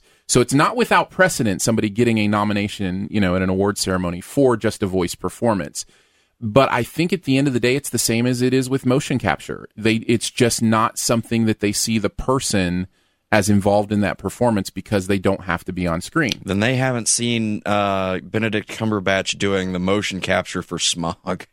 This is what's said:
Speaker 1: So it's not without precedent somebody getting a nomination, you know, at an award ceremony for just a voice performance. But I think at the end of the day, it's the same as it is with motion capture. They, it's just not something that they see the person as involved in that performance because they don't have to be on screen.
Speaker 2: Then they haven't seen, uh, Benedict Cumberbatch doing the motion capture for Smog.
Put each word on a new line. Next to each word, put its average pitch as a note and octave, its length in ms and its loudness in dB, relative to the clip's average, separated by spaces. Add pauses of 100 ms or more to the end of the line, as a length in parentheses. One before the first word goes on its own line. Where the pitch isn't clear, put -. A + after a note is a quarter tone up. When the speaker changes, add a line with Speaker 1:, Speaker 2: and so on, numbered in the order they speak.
(280)
Speaker 1:
So B2+ 140 4
it's B2 120 0
not F3 220 2
without G3+ 360 2
precedent D#3+ 500 0
somebody A2 280 0
getting A2+ 280 2
a G#2 100 2
nomination, G2+ 840 -2
you G#2 100 0
know, F2+ 140 2
at F#2 80 2
an F#2 60 0
award G2 280 0
ceremony F2+ 440 -2
for B2+ 360 2
just G#2+ 240 -2
a G#2 60 0
voice F2+ 280 0
performance. F#2 680 -4 (560)
But A2+ 300 4
I A#2+ 120 0
think E3+ 300 -2
at F#3 100 -4
the C3+ 140 2
end C#3+ 100 2
of C3+ 60 0
the A#2+ 60 0
day, A#2+ 160 2
it's - 160 -6
the A#2 80 -2
same A#2 260 0
as B2 160 0
it B2+ 120 2
is C3 160 0
with C3 180 -2
motion C3 320 0
capture. - 580 -4
They, A2 180 2
it's A2+ 360 0
just - 320 2
not A2 340 2
something A#2 480 0
that A2 140 0
they G#2 120 0
see A2+ 280 -2
the G2 100 -2
person F#2 800 0 (440)
as G#2 180 4
involved G2+ 420 4
in G#2 100 2
that F#2 160 0
performance G#2 520 -2
because F#2+ 380 -4
they G2+ 100 2
don't F#2+ 280 -2
have F2 200 -4
to F#2 80 -8
be F2+ 140 -2
on E2+ 120 -2
screen. - 460 -2
Speaker 2:
Then F#2+ 140 0
they A#2+ 160 2
haven't B2 320 -2
seen, A2+ 580 -2
uh, G2 560 0
Benedict G#2+ 480 -2
Cumberbatch G2 680 -2
doing F#2+ 360 -2
the F2+ 60 -2
motion F#2+ 420 0
capture F2+ 400 -2
for E2+ 180 -8
Smog. F2 720 -4